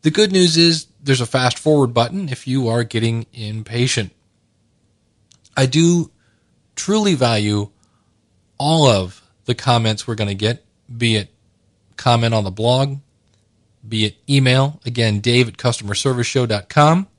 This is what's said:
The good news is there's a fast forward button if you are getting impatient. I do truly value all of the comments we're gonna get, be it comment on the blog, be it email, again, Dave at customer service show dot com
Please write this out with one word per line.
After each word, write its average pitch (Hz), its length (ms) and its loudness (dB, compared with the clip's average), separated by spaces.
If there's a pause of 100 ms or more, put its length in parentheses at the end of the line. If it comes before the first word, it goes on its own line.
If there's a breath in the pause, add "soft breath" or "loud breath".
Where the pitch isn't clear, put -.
The 156 80 2
good 196 220 2
news 180 260 4
is 165 300 2 (160)
there's 135 180 0
a 113 60 -2
fast 127 320 0
forward 143 340 2
button 120 360 -2
if - 180 -10
you 127 200 -2
are 117 160 0
getting 117 500 -2
impatient. 110 800 -4 (1400)
I 135 120 2
do 165 420 2 (680)
truly 202 380 0
value 104 560 0 (880)
all 151 300 4
of 95 340 0 (240)
the 123 80 -2
comments 113 540 -2
we're 117 80 -6
gonna 104 180 -4
get, 104 320 -4 (320)
be 117 200 0
it 101 140 -6 (680)
comment 117 360 0
on 107 120 0
the 95 60 -6
blog, 127 460 -2 (880)
be 110 180 -2
it 104 100 -6 (120)
email, 135 580 2
again, 113 340 -2
Dave 120 300 2
at - 80 -18
customer 107 360 -4
service 123 340 -2
show 127 180 0
dot 107 240 -4
com 160 380 2 (120)